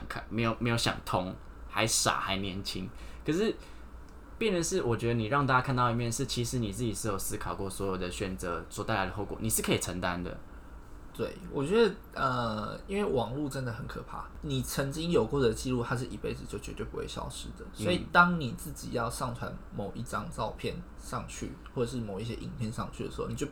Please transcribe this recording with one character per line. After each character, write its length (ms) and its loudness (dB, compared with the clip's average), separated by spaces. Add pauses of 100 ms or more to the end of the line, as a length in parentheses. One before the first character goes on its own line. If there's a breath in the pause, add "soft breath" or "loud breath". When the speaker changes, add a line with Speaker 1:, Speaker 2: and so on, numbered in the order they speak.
Speaker 1:
看， 220 -6
没 140 0
有， 160 2
没 100 2
有 80 4
想 260 4
通， 320 0 (320)
还 180 2
傻， 360 4
还 160 0
年 260 -2
轻。 260 -4 (360 loud breath)
可 80 2
是， 200 2 (880 loud breath)
变 140 4
成 100 4
是， 180 2
我 140 4
觉 140 2
得 40 4
你 120 2
让 200 4
大 80 4
家 80 8
看 140 2
到 160 6
一 20 4
面 160 2
是， 160 0
其 180 0
实 160 0
你 120 2
自 100 -2
己 120 2
是 160 -2
有 100 0
思 160 -2
考 180 -2
过 160 -2
所 160 -2
有 120 0
的 120 0
选 280 -2
择 320 -2
所 160 -4
带 100 2
来 100 2
的 60 -2
后 140 -2
果， 160 -6
你 80 2
是 120 2
可 120 2
以 60 4
承 200 -2
担 240 0
的。 120 -4 (760)
Speaker 2:
对， 240 -4 (160)
我 140 0
觉 200 6
得， 80 4 (200)
呃， 760 0
因 80 -2
为 80 2
网 320 2
络 140 0
真 160 -2
的 80 -2
很 120 -6
可 180 -6
怕， 200 -8 (200)
你 200 0
曾 260 0
经 220 -2
有 140 8
过 160 2
的 120 8
记 160 -2
录， 140 4
它 100 -2
是 120 0
一 100 -6
辈 180 -2
子 140 -8
就 120 -4
绝 120 -10
对 140 -4
不 100 -8
会 100 -4
消 240 -4
失 280 -8
的。 80 -10 (100)
Speaker 1:
嗯。 80 -4
Speaker 2:
所 80 4
以 220 2
当 260 10
你 140 -2
自 180 -6
己 220 -6
要 160 2
上 260 -2
传 180 -4 (220)
某 180 -4
一 80 -6
张 300 -4
照 200 -2
片 220 -2 (240)
上 300 -6
去， 240 -6 (240)
或 80 2
者 80 -2
是 60 -4
某 200 -4
一 60 -4
些 120 -4
影 220 -6
片 140 -2
上 220 -4
去 100 -6
的 80 -4
时 80 -6
候， 80 -2
你 80 -4
就 160 -2